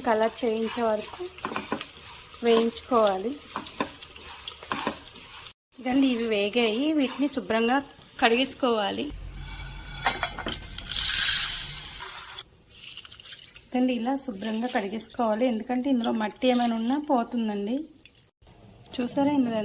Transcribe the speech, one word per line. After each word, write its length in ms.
కలర్ 320
చేయించే 440
వరకు 400
వేయించుకోవాలి. 880
ఇదండి, 340
ఇవి 200
వేగాయి. 540
వీటిని 360
శుభ్రంగా 420
కడిగేసుకోవాలి. 840
ఇదండి, 260
ఇలా 220
శుభ్రంగా 500
కడిగేసుకోవాలి, 800
ఎందుకంటే 360
ఇందులో 240
మట్టి 300
ఏమైనా 220
ఉన్నా 240
పోతుందండి. 680
చూసారా, 360
ఇందులో 340